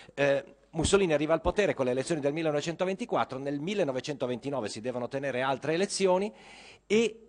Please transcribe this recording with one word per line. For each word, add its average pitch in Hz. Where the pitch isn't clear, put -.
Eh, 139
Mussolini 165
arriva 151
al 165
potere 175
con 127
le 123
elezioni 135
del 143
millenovecentoventiquattro, 160
nel 139
millenovecentoventinove 135
si 104
devono 120
tenere 135
altre 135
elezioni 190
e 214